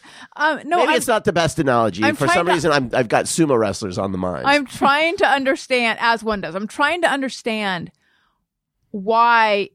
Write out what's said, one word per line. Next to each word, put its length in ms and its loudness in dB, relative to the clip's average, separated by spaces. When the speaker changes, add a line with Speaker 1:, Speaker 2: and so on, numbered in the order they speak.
Speaker 1:
Um, 300 -2
no, 120 0
Speaker 2:
Maybe 140 2
Speaker 1:
I'm, 60 2
Speaker 2:
it's 100 -2
not 180 0
the 80 2
best 240 0
analogy. 460 2
Speaker 1:
I'm 120 2
Speaker 2:
For 100 -2
Speaker 1:
trying 120 2
Speaker 2:
some 80 0
Speaker 1:
to, 80 2
Speaker 2:
reason, 180 0
I'm, 220 0
I've 160 0
got 160 2
sumo 320 2
wrestlers 400 -2
on 140 -2
the 80 -4
mind. 260 -4
Speaker 1:
I'm 220 0
trying 500 0
to 100 2
understand, 720 0
as 240 0
one 180 -4
does. 120 -10
I'm 140 -6
trying 340 -2
to 80 4
understand 840 -4
why 840 2